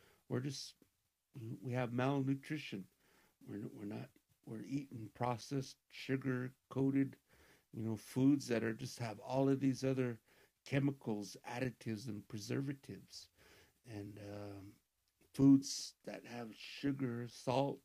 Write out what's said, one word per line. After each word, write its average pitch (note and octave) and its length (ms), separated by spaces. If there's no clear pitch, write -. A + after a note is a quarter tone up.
we're B2 100
just, C3+ 360
we B2+ 100
have B2 200
malnutrition. C3+ 920
We're, G2+ 260
we're A2 120
not, A#2 240
we're A2 180
eating A#2 520
processed, B2 640
sugar-coated, C3+ 1300
you A2+ 100
know, A2 120
foods C3 520
that A2+ 160
are A2+ 100
just C3 260
have A2 200
all C3+ 300
of C3+ 100
these B2+ 240
other B2+ 360
chemicals, C3+ 720
additives, B2 580
and A2 220
preservatives, A#2+ 1000
and, G#2 280
um, G2+ 360
foods - 600
that G#2 200
have A#2 220
sugar, B2+ 720
salt, C3+ 580